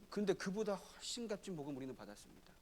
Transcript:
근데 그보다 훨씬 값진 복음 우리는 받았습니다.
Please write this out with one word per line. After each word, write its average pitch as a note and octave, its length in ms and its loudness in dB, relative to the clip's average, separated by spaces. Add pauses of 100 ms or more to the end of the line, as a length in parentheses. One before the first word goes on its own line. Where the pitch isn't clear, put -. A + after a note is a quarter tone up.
(100)
근데 G3 240 6
그보다 G3 400 2
훨씬 - 520 -4
값진 G3 300 0
복음 C#3+ 200 0
우리는 C3 200 -2
받았습니다. - 640 -12